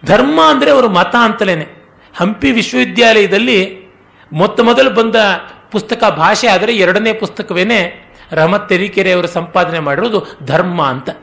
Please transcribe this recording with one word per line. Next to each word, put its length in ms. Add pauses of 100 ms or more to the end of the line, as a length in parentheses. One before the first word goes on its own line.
ಧರ್ಮ 360
ಅಂದ್ರೆ 300
ಅವರು 180
ಮತ 300
ಅಂತಲೇನೆ. 480 (480)
ಹಂಪಿ 360
ವಿಶ್ವವಿದ್ಯಾಲಯದಲ್ಲಿ 1300 (520)
ಮೊತ್ತ 280
ಮೊದಲು 280
ಬಂದ 260 (560)
ಪುಸ್ತಕ 320
ಭಾಷೆ 440
ಆದರೆ 280
ಎರಡನೇ 380
ಪುಸ್ತಕವೇನೆ 960 (200)
ರಮತ್ 380
ತೆರೀಕೆರೆ 420
ಅವರು 160
ಸಂಪಾದನೆ 520
ಮಾಡಿರೋದು 460 (200)
ಧರ್ಮ 360
ಅಂತ. 280 (140)